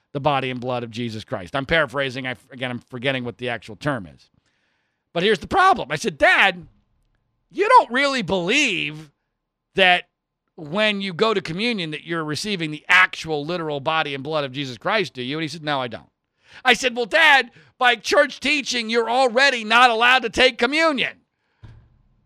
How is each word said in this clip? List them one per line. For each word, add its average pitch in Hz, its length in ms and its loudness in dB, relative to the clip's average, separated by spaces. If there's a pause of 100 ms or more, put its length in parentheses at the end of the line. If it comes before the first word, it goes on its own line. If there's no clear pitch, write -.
(120)
the 143 80 -6
body 135 300 0
and 127 100 -6
blood 123 240 -4
of 113 80 -12
Jesus 110 320 -8
Christ." 95 320 -10
I'm 135 100 -4
paraphrasing. 135 640 -2
I, 123 80 -8 (160)
again, 131 200 -8
I'm 120 80 -8
forgetting 127 440 -4
what 120 140 -10
the 123 120 -6
actual 113 260 -10
term 127 300 -4
is. 67 240 -20 (840)
But 170 100 -2
here's 208 160 2
the - 80 -14
problem. 330 440 4
I 156 40 -4
said, 160 220 -4
"Dad, 220 500 4 (840)
you 349 160 0
don't 403 240 6
really 269 300 2
believe 170 920 -2 (640)
that 180 320 2 (480)
when 196 460 -4
you 196 120 -6
go 220 200 0
to 190 80 -2
communion 185 500 -6
that 143 120 -10
you're 165 200 -6
receiving 160 480 -6
the 151 160 -12
actual 160 580 0
literal 160 340 -4
body 151 360 -2
and 135 80 -8
blood 151 200 -4
of 131 80 -8
Jesus 131 260 -8
Christ, 190 360 -2
do 127 80 -10
you?" 135 160 -6
And 160 40 -6
he 160 60 -6
said, 156 160 -12
"No, 147 180 -2
I 123 60 -6
don't." 98 220 -14 (540)
I 254 100 4
said, 247 220 -2
"Well, 240 100 -2
Dad, 277 460 4 (260)
by 240 180 2
church 285 440 0
teaching, 247 500 -2
you're 226 200 0
already 254 540 2
not 233 260 6
allowed 240 340 2
to 233 60 -4
take 254 280 2
communion." 262 640 0 (1040)